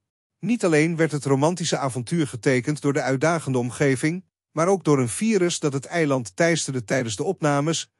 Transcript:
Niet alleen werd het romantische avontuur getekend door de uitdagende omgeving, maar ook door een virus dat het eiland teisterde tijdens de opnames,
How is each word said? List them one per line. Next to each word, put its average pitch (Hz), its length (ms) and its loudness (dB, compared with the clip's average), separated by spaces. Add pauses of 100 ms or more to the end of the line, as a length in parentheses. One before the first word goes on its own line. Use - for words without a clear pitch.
(400)
Niet 220 260 -2
alleen 165 300 4
werd 156 160 2
het 147 140 -4
romantische 147 520 2
avontuur 135 500 -2
getekend 131 540 0
door 143 120 0
de 147 80 0
uitdagende 135 560 0
omgeving, 139 680 0 (260)
maar 160 160 0
ook 190 160 2
door 147 160 4
een 123 100 0
virus 185 500 0
dat 147 140 -2
het 135 120 -4
eiland 143 500 -2
teisterde 151 480 0
tijdens 117 320 -2
de - 80 -6
opnames, 151 680 -2 (100)